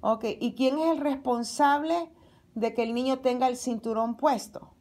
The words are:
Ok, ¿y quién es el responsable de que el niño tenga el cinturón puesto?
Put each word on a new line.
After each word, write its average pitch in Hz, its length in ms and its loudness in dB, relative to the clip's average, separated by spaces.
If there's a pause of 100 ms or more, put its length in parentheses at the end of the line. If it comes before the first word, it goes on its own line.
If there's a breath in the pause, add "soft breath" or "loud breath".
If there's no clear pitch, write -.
Ok, 220 240 0 (140)
¿y 233 140 -4
quién 262 240 0
es 320 140 2
el 302 80 0
responsable 285 1120 0 (420 soft breath)
de 214 220 -2
que 233 80 0
el 226 100 -2
niño 262 280 0
tenga 254 260 2
el 247 100 0
cinturón 226 600 -2
puesto? - 640 -2